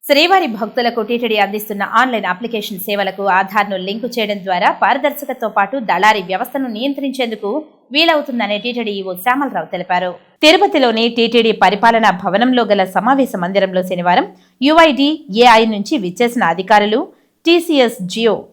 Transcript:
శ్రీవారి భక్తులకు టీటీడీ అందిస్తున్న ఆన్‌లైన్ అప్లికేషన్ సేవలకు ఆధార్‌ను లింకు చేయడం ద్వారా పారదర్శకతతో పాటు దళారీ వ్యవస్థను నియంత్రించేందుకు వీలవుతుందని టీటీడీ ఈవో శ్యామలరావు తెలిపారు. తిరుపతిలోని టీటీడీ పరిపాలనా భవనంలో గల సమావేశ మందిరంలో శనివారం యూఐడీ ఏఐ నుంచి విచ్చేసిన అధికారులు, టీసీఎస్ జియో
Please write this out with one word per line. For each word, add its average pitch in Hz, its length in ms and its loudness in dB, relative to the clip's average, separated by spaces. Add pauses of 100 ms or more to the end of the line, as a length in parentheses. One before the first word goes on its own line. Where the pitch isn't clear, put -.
శ్రీవారి 349 480 2
భక్తులకు 233 520 -4
టీటీడీ 233 340 -2
అందిస్తున్న 202 400 -4 (160)
ఆన్‌లైన్ 196 320 0
అప్లికేషన్ 208 560 -6
సేవలకు 202 360 -4 (140)
ఆధార్‌ను 196 480 0
లింకు 214 300 -6
చేయడం 208 320 -4
ద్వారా 190 220 0 (120)
పారదర్శకతతో 254 720 -2
పాటు 196 220 0 (140)
దళారీ 202 400 4
వ్యవస్థను 254 440 -4
నియంత్రించేందుకు 254 760 -4 (440)
వీలవుతుందని 285 720 0
టీటీడీ 233 360 -4
ఈవో 190 120 -8 (100)
శ్యామలరావు 247 520 -2
తెలిపారు. 180 360 -4 (320)
తిరుపతిలోని 302 640 4 (120)
టీటీడీ 233 360 2 (100)
పరిపాలనా 214 480 4 (140)
భవనంలో 233 480 2
గల 196 120 2 (120)
సమావేశ 254 360 0 (120)
మందిరంలో 190 460 0
శనివారం 180 360 2 (400)
యూఐడీ 294 420 4 (360)
ఏఐ 226 180 8 (120)
నుంచి 202 300 -4
విచ్చేసిన 233 380 -2 (120)
అధికారులు, 208 460 2 (460)
టీసీఎస్ 320 520 2 (160)
జియో 220 200 2 (180)